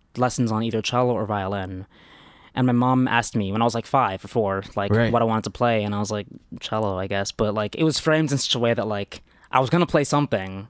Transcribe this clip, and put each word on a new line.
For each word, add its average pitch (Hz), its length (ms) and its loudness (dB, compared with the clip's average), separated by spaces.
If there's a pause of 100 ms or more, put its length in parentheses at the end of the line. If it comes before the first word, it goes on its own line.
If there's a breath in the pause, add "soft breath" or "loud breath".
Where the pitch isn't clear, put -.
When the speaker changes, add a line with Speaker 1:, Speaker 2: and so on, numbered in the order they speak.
(180)
Speaker 1:
lessons 123 340 0
on 110 120 0
either 113 180 -2
cello 123 320 0
or 107 120 -2
violin. 98 600 -4 (680 loud breath)
And 127 100 2
my 127 80 4
mom 127 340 4
asked - 280 0
me 101 160 -2
when 110 100 0
I 117 40 4
was, 117 100 0
like, 117 100 -4
five 110 400 0
or - 20 -12
four, 98 360 0 (120)
like, 101 160 0
Speaker 2:
Right. 110 200 4
Speaker 1:
what 117 100 4
I 113 40 2
wanted 110 180 0
to - 80 -4
play, 113 320 2
and 104 100 -2
I 104 60 -2
was 104 100 -2
like, 104 160 -4 (340)
"Cello, 107 380 -2
I 95 80 -4
guess." 98 260 -4
But, 107 220 -2
like, 104 220 -4
it - 80 0
was 156 160 2
framed 156 320 2
in 139 80 0
such - 160 -2
a 127 40 -2
way 117 140 4
that, 113 140 -2
like, 101 340 -6 (300 soft breath)
I 127 80 4
was 131 100 2
gonna 175 160 4
play 151 180 2
something. 104 680 -2